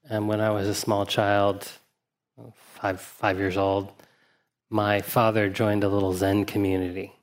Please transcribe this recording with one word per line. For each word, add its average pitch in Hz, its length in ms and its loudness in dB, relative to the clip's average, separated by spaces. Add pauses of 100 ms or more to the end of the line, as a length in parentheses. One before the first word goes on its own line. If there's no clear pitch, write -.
and 107 200 -2
when 107 100 0
I 107 120 2
was 101 180 0
a 98 60 -2
small 101 300 0
child, 101 600 2 (880)
five, - 460 -8
five 98 360 -4
years 95 200 -2
old, 98 340 0 (800)
my 104 320 0
father 110 480 2
joined 104 340 0
a 101 60 2
little 98 240 2
Zen 98 320 2
community. 95 760 -2